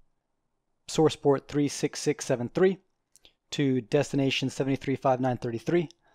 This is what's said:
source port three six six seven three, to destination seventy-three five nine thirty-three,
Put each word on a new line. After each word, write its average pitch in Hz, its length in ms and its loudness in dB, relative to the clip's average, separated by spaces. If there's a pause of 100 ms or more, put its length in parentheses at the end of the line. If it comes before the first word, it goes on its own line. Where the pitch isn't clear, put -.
(880)
source 156 260 2
port 139 320 0
three 143 220 0
six - 320 -6
six - 240 -2
seven 123 240 -2
three, 190 300 2 (720)
to 135 280 0
destination 135 720 0
seventy-three 135 480 -2
five 127 240 0
nine 123 160 0
thirty-three, 147 500 -2 (260)